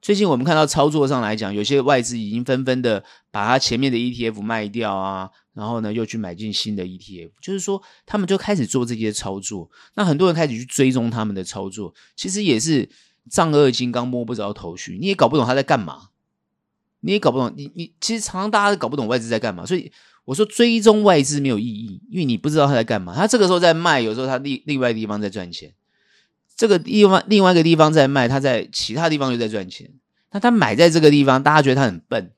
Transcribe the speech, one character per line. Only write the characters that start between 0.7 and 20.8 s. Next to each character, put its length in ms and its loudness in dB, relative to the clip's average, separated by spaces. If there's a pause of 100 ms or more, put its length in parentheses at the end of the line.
作 180 0
上 140 -2
来 120 -4
讲， 200 -6
有 100 -2
些 160 0
外 220 2
资 160 -8
已 100 -8
经 160 -6
纷 180 -2
纷 200 -2
的 200 -2 (280)
把 160 -4
它 120 2
前 220 -2
面 100 0
的 60 -2
E 140 -2
T 180 -6
F 140 -8
卖 260 -6
掉 260 -6
啊， 360 -8 (240)
然 120 -10
后 140 -6
呢， 100 -6
又 140 -4
去 140 -10
买 160 -8
进 180 -10
新 240 -6
的 100 -8
E 120 -16
T 240 -20
F， 180 -20
就 140 -10
是 40 -6
说 240 -6 (220)
他 140 -6
们 80 -2
就 100 0
开 180 -2
始 120 -2
做 180 -2
这 100 -6
些 160 -4
操 300 -8
作， 300 -12 (240)
那 100 -2
很 140 2
多 100 4
人 80 0
开 100 0
始 120 -4
去 80 -12
追 260 2
踪 180 -2
他 140 -4
们 100 -6
的 80 -8
操 280 -10
作， 240 -14 (200)
其 140 -10
实 160 -6
也 160 2
是 260 0 (440)
丈 240 0
二 160 6
金 200 -2
刚 160 -4
摸 160 -4
不 120 -8
着 180 -6
头 240 -14
绪， 240 -14
你 60 -4
也 80 0
搞 120 4
不 120 2
懂 80 0
他 80 0
在 80 0
干 180 0
嘛， 300 -14 (920)
你 120 -4
也 60 2
搞 120 2
不 80 -2
懂， 180 -2
你， 180 -16
你， 240 -14
其 160 -6
实 60 -6
常 220 -8
常 80 -4
大 120 0
家 80 2
都 60 0
搞 140 -6
不 60 -6
懂 100 -4
外 120 -2
资 120 -6
在 80 0
干 160 -4
嘛， 100 -14
所 100 -4
以 160 -6 (360)
我 80 -6
说 100 2
追 380 2